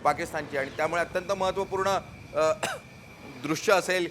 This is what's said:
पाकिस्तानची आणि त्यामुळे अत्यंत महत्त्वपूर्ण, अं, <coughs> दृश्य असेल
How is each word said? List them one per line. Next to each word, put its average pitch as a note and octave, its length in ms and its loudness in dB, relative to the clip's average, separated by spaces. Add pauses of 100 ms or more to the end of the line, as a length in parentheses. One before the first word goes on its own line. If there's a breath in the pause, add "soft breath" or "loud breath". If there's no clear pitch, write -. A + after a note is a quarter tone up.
पाकिस्तानची D3+ 520 0
आणि C3+ 140 0
त्यामुळे D#3+ 300 0
अत्यंत F3+ 320 -2
महत्त्वपूर्ण, F#3+ 560 0 (460)
अं, D#3 180 4 (100)
<coughs> - 800 -10
दृश्य D3+ 300 2
असेल F3+ 380 4